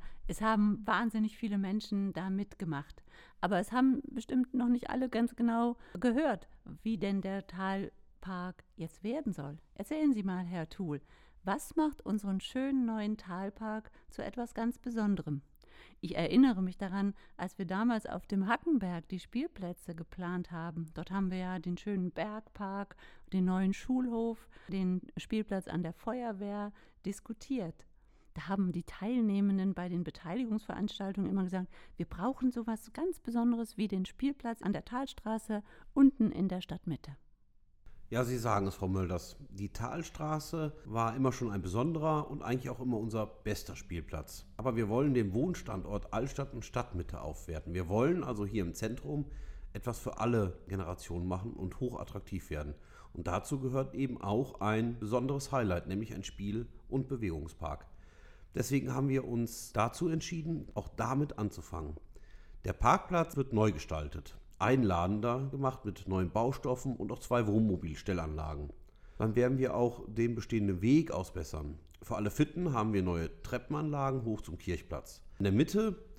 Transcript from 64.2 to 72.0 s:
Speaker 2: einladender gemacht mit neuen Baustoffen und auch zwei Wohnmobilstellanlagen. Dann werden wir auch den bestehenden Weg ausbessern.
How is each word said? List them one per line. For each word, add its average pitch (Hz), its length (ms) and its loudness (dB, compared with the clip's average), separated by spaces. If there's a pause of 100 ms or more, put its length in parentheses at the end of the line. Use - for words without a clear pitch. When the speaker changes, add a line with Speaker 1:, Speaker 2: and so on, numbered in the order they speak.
Speaker 2:
einladender 110 880 4
gemacht 135 360 -2
mit 98 220 -6
neuen 92 240 2
Baustoffen 127 640 0
und 107 160 -4
auch - 80 -8
zwei 120 280 2
Wohnmobilstellanlagen. 80 1200 2 (460)
Dann 110 180 2
werden 127 220 6
wir 127 180 2
auch 120 320 2
den 113 280 2
bestehenden 101 460 2
Weg 143 300 6
ausbessern. 78 680 -6 (240)